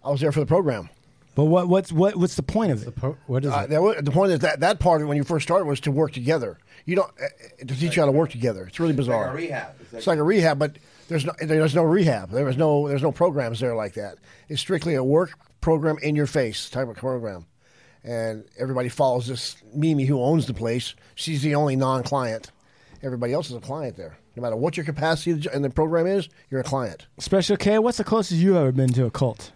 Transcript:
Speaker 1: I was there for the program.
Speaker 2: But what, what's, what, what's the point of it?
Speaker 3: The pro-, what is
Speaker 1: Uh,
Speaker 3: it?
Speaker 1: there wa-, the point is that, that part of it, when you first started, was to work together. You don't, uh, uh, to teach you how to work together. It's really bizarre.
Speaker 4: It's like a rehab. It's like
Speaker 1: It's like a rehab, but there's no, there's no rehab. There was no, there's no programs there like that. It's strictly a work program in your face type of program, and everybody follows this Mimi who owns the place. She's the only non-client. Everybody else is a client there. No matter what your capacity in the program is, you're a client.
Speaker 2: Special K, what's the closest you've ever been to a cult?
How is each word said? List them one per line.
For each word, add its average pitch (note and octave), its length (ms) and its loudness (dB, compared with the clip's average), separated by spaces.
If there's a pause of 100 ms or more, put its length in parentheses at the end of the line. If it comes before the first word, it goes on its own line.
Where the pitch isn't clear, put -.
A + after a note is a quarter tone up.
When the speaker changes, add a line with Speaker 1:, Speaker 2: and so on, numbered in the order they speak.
Speaker 1:
I C3+ 60 -6
was C#3 120 0
there D3+ 100 2
for D3 80 2
the D3 60 0
program. C#3 440 0 (440)
Speaker 2:
But D3 120 2
what, F3 220 4
what's, F#3 240 2
what, F#3 240 2
what's F3+ 200 0
the D3+ 80 -4
point G#3+ 280 0
of G#2+ 100 -2
it? A#2 40 -12
Speaker 3:
The A#2+ 80 -10
pro-, C3+ 240 -6 (100)
what C3 160 0
is C#3+ 80 -2
Speaker 1:
Uh, C#3+ 140 0
Speaker 3:
it? C3+ 60 -12
Speaker 1:
there D3+ 100 4
wa-, G3 200 2
the C#3+ 100 0
point F#3 200 4
is D#3 80 2
that, D3+ 220 0
that F3+ 180 2
part E3 220 4
of D3+ 40 -2
it, D3 40 -4
when D3 80 0
you C#3 80 0
first D#3+ 180 -2
started, F3 220 2
was C#3+ 160 -2
to D3+ 100 -2
work D3 220 2
together. B2 460 -2 (260)
You F3 100 -2
don't, F#3+ 140 2 (120)
uh, C3+ 40 -6
uh, - 400 -14
to C3 120 -6
teach E3 200 0
you E3+ 40 4
how D3+ 40 6
to C#3 80 4
work D#3 180 2
together. A2+ 360 -4
It's - 120 -16
really E3 140 2
bizarre. A#2 420 0
Speaker 4:
It's D#3 60 -6
like - 20 -6
a E3+ 40 -6
rehab. - 340 -10
It's - 100 -20
like A#2 60 -14
Speaker 1:
It's A2+ 100 -4
like E3 120 2
a D3 40 2
rehab, E3 360 4
but D3+ 180 -2 (320)
there's D3+ 160 -2
no, D#3+ 160 -6
there's D#3 340 2
no E3+ 80 4
rehab. D#3 460 2
There B2+ 160 -2
was B2+ 100 -2
no, D3 320 2
there's C#3 160 -2
no D3+ 80 2
programs C3+ 480 0
there A#2+ 160 -2
like G#2+ 200 -6
that. G2+ 200 -10 (320)
It's D3 140 -4
strictly E3 340 -2
a C3 80 0
work D#3 280 2 (300)
program D#3 420 2
in D3+ 120 0
your D3 120 0
face A#2+ 420 -2
type B2+ 180 -4
of A2 80 -12
program, A2+ 500 -8 (580)
and A2+ 420 -6 (140)
everybody B2+ 280 -2
follows B2 400 0
this B2 280 -8 (180)
Mimi D3 320 2
who C3+ 160 2
owns C#3+ 240 2
the B2 80 -6
place. A2+ 400 -4 (220)
She's D3+ 260 -6
the D3 140 0
only D3 200 2
non-client. C3 760 -2 (500)
Everybody B2 320 -4
else D3+ 160 -4
is - 60 -10
a A#2 40 -10
client C#3 380 -10
there. E2 180 -16 (200)
No A#2+ 80 -10
matter A2+ 120 -2
what D3+ 220 -2
your D#3+ 80 -6
capacity D#3 680 -2
in C#3 100 -2
the C#3 80 -2
program D#3+ 340 0
is, F#3+ 240 -2 (220)
you're C3+ 100 -2
a - 20 -4
client. B2 440 -6 (100)
Speaker 2:
Special G3 400 0
K, G#3+ 220 2
what's A#3+ 180 0
the G#3 60 -2
closest F#3+ 360 0
you've F#3 180 6
ever C3+ 140 4
been B2+ 220 2
to B2+ 120 2
a A2+ 60 -2
cult? - 440 -4